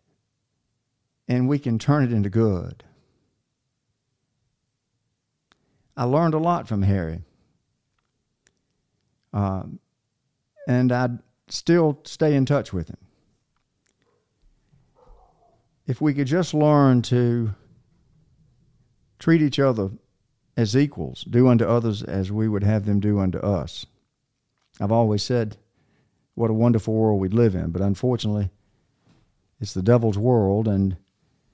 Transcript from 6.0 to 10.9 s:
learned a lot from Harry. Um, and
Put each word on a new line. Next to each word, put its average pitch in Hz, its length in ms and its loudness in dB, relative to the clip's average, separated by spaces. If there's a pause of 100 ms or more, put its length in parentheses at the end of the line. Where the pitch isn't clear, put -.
learned 156 300 0
a 156 60 -2
lot 165 280 -2
from 104 140 -4
Harry. 92 400 -2 (2000)
Um, 95 460 -6 (880)
and 123 240 2